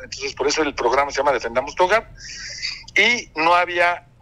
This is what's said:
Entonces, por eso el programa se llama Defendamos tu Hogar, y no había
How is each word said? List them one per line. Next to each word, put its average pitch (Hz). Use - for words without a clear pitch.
Entonces, 135
por 135
eso 156
el 143
programa 135
se 135
llama 135
Defendamos 117
tu 175
Hogar, 214
y 220
no 165
había 175